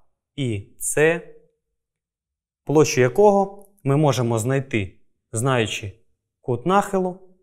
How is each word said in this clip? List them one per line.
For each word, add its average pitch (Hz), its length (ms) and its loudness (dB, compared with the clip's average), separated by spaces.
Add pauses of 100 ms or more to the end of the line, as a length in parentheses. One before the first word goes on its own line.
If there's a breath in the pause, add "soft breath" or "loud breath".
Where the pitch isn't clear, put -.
(360)
І 117 320 -6 (120)
С, 160 420 0 (1400)
площу 143 380 2
якого 196 680 2 (160)
ми 139 140 2
можемо 123 420 2
знайти, 120 600 -4 (320)
знаючи 113 680 -4 (420)
кут 120 240 -6
нахилу 190 760 -2